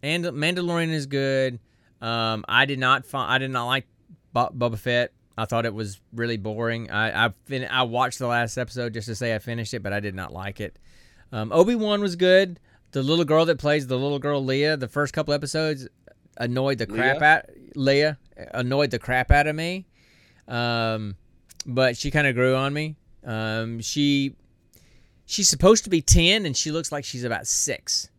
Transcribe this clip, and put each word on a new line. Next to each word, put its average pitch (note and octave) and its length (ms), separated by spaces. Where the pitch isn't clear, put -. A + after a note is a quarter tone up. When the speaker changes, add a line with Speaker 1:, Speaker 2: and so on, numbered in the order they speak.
Speaker 1:
And E3 220
Mandalorian E3+ 640
is D3+ 160
good. C3+ 520
Um, A2+ 460
I B2+ 180
did C#3 120
not C3 280
fi-, B2+ 280
I C3 40
did C3 120
not B2 160
like C3 200
Bo-, A#2+ 160
Boba A#2+ 260
Fett. A#2+ 360
I A2 80
thought A#2 180
it A#2 80
was G2+ 280
really A#2 240
boring. A2+ 540
I, A2 360
I G#2+ 60
fin-, C3 240
I B2+ 140
watched B2 340
the B2+ 80
last A#2+ 320
episode A#2+ 340
just A2 140
to A#2 80
say A2+ 200
I G#2+ 40
finished A#2 340
it, A2 100
but G2 100
I G2+ 80
did G2+ 140
not F#2 180
like F#2+ 280
it. - 180
Um, A2 200
Obi-Wan G#3 500
was F#3 140
good. F#3 440
The C3+ 120
little D#3+ 220
girl D#3 220
that D#3+ 120
plays D3 280
the B2+ 100
little C#3 220
girl C#3 260
Leia, C#3+ 340
the B2+ 100
first D3 260
couple D3+ 180
episodes D3+ 560
annoyed B2+ 420
the A2+ 80
crap B2 320
Speaker 2:
Leia? D3+ 40
Speaker 1:
out, D#3 220
Leia, C#3 400
annoyed B2+ 380
the A#2+ 80
crap B2+ 320
out D3 160
of D3+ 100
me. F3 300
Um, A2+ 680
but B2+ 320
she - 140
kinda C#3+ 240
grew B2+ 220
on C#3 180
me. D3+ 220
Um, A2+ 560
she, C#3 540
she's - 240
supposed F#3+ 360
to G3+ 60
be E3+ 120
ten, F#3 420
and C#3+ 120
she D#3 160
looks D#3+ 200
like C#3+ 120
she's B2 200
about A2+ 220
six. - 640